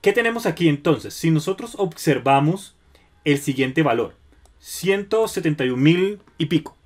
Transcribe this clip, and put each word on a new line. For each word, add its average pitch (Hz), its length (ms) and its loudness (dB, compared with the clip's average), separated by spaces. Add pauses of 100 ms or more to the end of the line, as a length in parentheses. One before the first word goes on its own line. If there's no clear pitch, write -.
¿Qué 196 120 2
tenemos 233 320 -2
aquí 170 240 0
entonces? 143 440 0
Si 160 180 0
nosotros 190 480 -2
observamos 139 960 0 (480)
el 143 160 2
siguiente 131 420 -2
valor, 117 340 0 (440)
ciento 202 680 -2
setenta 156 380 -2
y 127 40 0
un 127 120 -2
mil 180 380 2 (180)
y 156 100 -4
pico - 380 -2